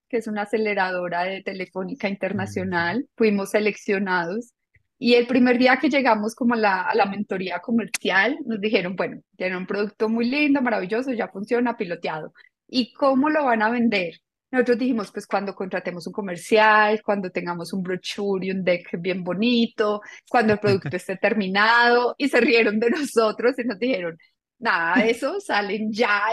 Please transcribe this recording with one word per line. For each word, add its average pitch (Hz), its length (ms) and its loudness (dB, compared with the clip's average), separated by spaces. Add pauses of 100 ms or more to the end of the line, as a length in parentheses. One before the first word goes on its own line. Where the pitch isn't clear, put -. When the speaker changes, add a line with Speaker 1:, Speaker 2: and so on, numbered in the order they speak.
Speaker 1:
que 247 80 -2
es 226 100 -4
una 214 160 -6
aceleradora 185 800 -2
de 190 200 -6
Telefónica 190 640 -8
Speaker 2:
Ujú. 196 60 -4
Speaker 1:
Internacional. 190 1040 -4
Fuimos 202 360 0
seleccionados. 202 1000 -2 (440)
Y 240 180 4
el 240 100 4
primer 247 320 4
día 254 200 6
que 277 120 0
llegamos 233 460 2
como 240 180 0
a 233 40 0
la, 196 260 2
a - 120 -2
la 202 120 4
mentoría 196 520 -6
comercial, 220 840 0
nos 226 160 -6
dijeron, 196 340 -2
"Bueno, 165 260 -4 (140)
tienen 185 220 -4
un 185 80 -8
producto 208 440 -4
muy 233 200 0
lindo, 285 320 2
maravilloso, 226 500 -2
ya 214 180 -4
funciona, 233 460 -2
piloteado. 170 580 -8 (340)
¿Y 240 260 -2
cómo 269 360 2
lo 302 160 0
van 226 180 2
a 220 80 2
vender?". 208 500 0 (300)
Nosotros 247 260 2
dijimos, 226 340 -2
"Pues 202 140 -10
cuando 196 300 -2
contratemos 180 500 -8
un 185 80 -10
comercial, 214 880 4
cuando 196 280 -2
tengamos 175 420 -6
un 190 80 -4
brochure 185 640 -4
y 190 40 -4
un 190 120 -4
deck 175 260 0 (100)
bien 180 240 -4
bonito, 208 800 0 (280)
cuando 220 240 4
el 208 60 0
producto 190 360 0
Speaker 2:
<laughs> - 20 -4
Speaker 1:
esté 190 200 -8
terminado". 226 1000 4
Y 277 100 0
se 254 120 4
rieron 226 380 4
de 240 120 2
nosotros 226 640 0
y 247 60 -4
nos 220 160 -6
dijeron, 185 380 -4 (420)
"Nada 185 440 0
de 226 60 2
Speaker 2:
<laughs> - 20 4
Speaker 1:
eso, 285 280 -4
salen 208 520 -4
ya 208 420 0